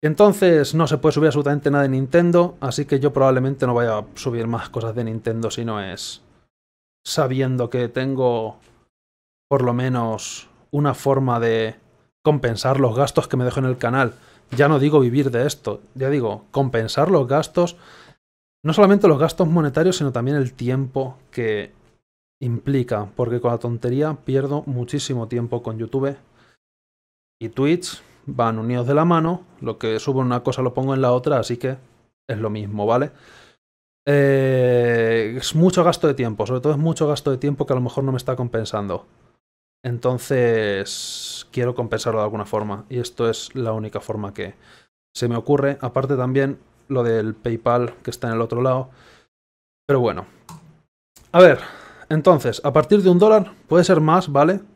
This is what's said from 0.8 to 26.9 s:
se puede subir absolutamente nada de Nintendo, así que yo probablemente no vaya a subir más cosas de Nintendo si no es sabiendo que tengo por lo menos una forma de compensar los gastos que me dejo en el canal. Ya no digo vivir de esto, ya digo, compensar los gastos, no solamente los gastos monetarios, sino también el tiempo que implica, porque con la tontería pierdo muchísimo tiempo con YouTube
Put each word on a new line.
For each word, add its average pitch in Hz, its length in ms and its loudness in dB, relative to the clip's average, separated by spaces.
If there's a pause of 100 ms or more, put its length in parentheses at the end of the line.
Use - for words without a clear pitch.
se 151 120 -2
puede 147 160 2
subir 151 140 4
absolutamente 143 440 0
nada 143 120 2
de 139 60 0
Nintendo, 170 720 2
así 135 260 -4
que 143 140 0
yo 139 140 0
probablemente 135 520 2
no 123 80 0
vaya 117 260 0
a 107 60 -10 (100)
subir 117 300 -6
más 117 240 -6
cosas 113 240 -6
de 117 120 -6
Nintendo 113 440 -6
si 120 140 -8
no 110 180 -6
es 95 400 -12 (840)
sabiendo 131 640 -2
que 123 180 -2
tengo 123 720 -2 (920)
por 135 140 2
lo 120 100 0
menos 120 760 -4 (220)
una 143 220 0
forma 131 460 0
de 113 360 0 (480)
compensar 127 560 0
los 120 160 2
gastos 139 320 0
que 135 100 -2
me 123 80 0
dejo 127 140 -2
en 131 80 0
el 127 100 -2
canal. 123 380 -2 (360)
Ya 135 160 2
no 151 120 4
digo 147 200 4
vivir 131 320 2
de 120 160 0
esto, - 340 -6 (140)
ya 131 140 -4
digo, 117 420 -4
compensar 135 580 0
los 147 180 2
gastos, 165 500 0 (840)
no 156 100 0
solamente 202 340 6
los 147 120 6
gastos 160 280 0
monetarios, 160 500 2
sino 139 140 -2
también 127 260 -2
el 135 160 -2
tiempo 131 640 -4 (140)
que 110 420 -4 (680)
implica, 120 720 -2
porque 120 240 -2
con 120 120 -2
la 120 80 -2
tontería 123 680 -4
pierdo 135 400 -2
muchísimo 123 640 -6
tiempo 120 360 -6
con 113 160 -8
YouTube 135 380 -4 (1200)